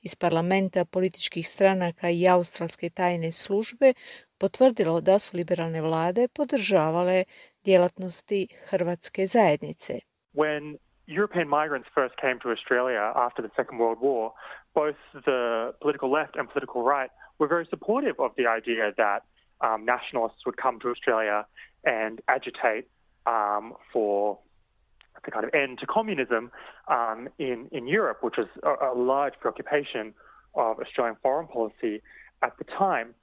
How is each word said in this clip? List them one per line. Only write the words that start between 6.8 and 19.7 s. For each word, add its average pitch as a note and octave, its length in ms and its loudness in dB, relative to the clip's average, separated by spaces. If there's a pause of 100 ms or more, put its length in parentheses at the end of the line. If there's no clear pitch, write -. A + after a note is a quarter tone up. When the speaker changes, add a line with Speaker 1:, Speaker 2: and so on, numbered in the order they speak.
Speaker 1:
djelatnosti F#3 840 2 (220)
hrvatske F3 560 -2
zajednice. D#3+ 760 2 (340)
Speaker 2:
When D3+ 440 -2 (300)
European F3 400 -2
migrants D3 460 0
first C3 280 0
came B2+ 220 0
to B2 60 -2
Australia A#2+ 540 0 (120)
after B2 320 0
the - 80 -14
Second B2+ 260 -4
World A2+ 200 2
War, B2 300 0 (420)
both D3+ 260 0 (300)
the B2+ 120 2 (400)
political C#3+ 280 -2 (100)
left D3+ 200 -6
and C3 140 -4
political C3 280 -4 (140)
right C3 160 -4 (280)
were D3 160 2
very - 180 -2
supportive A#3 420 -2 (100)
of A#2 140 -2
the A#2+ 80 2 (120)
idea A2+ 260 -2 (180)
that, G2+ 180 2 (440)
um, A2 140 0 (160)